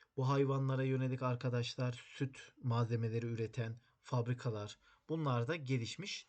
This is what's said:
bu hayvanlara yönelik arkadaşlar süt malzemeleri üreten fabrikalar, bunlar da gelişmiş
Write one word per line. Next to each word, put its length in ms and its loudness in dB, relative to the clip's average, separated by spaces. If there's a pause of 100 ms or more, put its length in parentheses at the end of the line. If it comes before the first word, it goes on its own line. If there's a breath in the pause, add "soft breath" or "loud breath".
(160 loud breath)
bu 120 2
hayvanlara 560 4
yönelik 380 0
arkadaşlar 840 0 (120)
süt 360 -6 (100)
malzemeleri 640 2
üreten 540 -2 (220 soft breath)
fabrikalar, 760 -2 (300 loud breath)
bunlar 400 0
da 80 0
gelişmiş 720 -4